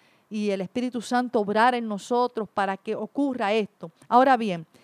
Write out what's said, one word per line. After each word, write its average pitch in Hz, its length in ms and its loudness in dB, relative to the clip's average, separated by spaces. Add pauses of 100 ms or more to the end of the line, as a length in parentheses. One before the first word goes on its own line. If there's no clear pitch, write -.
(300)
y 208 200 -4
el 196 120 -2
Espíritu 240 400 -6
Santo 247 380 0
obrar 220 360 2
en 233 120 -4
nosotros 220 680 -2
para 196 240 -2
que 220 180 -8
ocurra 233 580 -2
esto. 196 380 -4 (160)
Ahora 254 300 6
bien, 185 280 -4 (180)